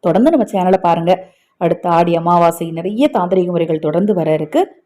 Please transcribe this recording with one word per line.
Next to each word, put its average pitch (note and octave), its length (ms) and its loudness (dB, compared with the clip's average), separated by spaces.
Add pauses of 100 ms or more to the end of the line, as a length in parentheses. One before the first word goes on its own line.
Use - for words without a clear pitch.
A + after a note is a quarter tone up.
தொடர்ந்து F#3 300 2
நம்ம C4 160 0
சேனலை F#3 300 0
பாருங்க. F3 560 0 (240)
அடுத்த E3+ 320 -2
ஆடி F3 280 2
அமாவாசை E3+ 540 0
நிறைய G#3 420 -2
தாந்திரிக F3+ 340 0
முறைகள் E3 320 -2
தொடர்ந்து E3+ 360 0
வர D#3+ 180 0
இருக்கு. D#3 360 -2 (180)